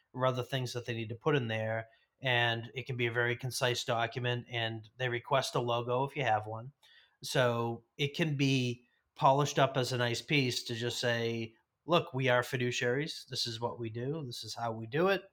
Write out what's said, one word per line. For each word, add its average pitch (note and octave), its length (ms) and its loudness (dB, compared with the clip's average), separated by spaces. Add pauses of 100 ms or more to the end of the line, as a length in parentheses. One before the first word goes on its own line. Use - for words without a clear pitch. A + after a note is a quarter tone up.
(120)
or C3 140 0
other B2 180 2
things B2+ 300 -4
that B2 120 -6
they A#2+ 80 -4
need A2+ 160 -4
to A2+ 60 -8
put D3 200 2
in B2 120 0
there, A2 400 -2 (340)
and A#2+ 520 2
it B2+ 120 -8
can B2 120 -4
be A#2+ 100 2
a A2+ 40 0
very A#2+ 240 2
concise B2 480 -2
document, A#2+ 680 -2
and A2+ 460 -4
they B2+ 120 -2
request B2+ 460 0
a C#3 40 2
logo A#2+ 440 0
if C#3 120 -6
you C#3+ 80 -2
have G#2+ 240 2
one. A2+ 240 -10 (520)
So A#2 600 2 (140)
it C#3+ 180 -2
can D#3 200 0
be C3 480 2 (320)
polished C#3+ 440 4
up C3+ 180 4
as B2+ 160 0
a B2 40 0
nice A#2+ 240 0
piece C3 420 2
to A#2+ 120 -6
just A#2 240 -4
say, A#2 540 -2 (320)
"Look, E3 280 2
we C3 160 2
are B2 120 6
fiduciaries. B2 880 -2
This B2 180 -4
is A2+ 120 -8
what A#2 200 -4
we A2+ 100 -6
do. C3+ 360 -4
This A2+ 180 -10
is A2 120 -10
how A#2 160 -4
we A2+ 160 -10
do D#3 200 2
it. F#3+ 140 2 (120)